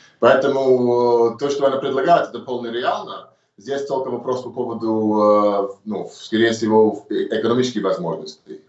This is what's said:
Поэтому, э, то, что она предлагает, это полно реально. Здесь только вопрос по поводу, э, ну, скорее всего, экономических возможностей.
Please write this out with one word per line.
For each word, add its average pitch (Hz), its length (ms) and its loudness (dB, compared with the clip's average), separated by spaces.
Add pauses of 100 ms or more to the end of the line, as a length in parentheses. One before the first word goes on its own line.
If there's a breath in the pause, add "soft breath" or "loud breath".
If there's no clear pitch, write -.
(200 soft breath)
Поэтому, 123 1120 2
э, - 60 -12
то, 143 100 -2
что 139 160 -2
она - 120 2
предлагает, 131 520 0
это 117 100 -12
полно 117 300 -8
реально. - 600 -6 (280)
Здесь 139 280 -6
только 131 240 -4
вопрос 120 340 -6
по 120 80 -12
поводу, 107 1200 2
э, - 140 -18
ну, 104 280 -6
скорее 113 380 0
всего, 110 580 2
экономических 110 720 0
возможностей. - 840 -6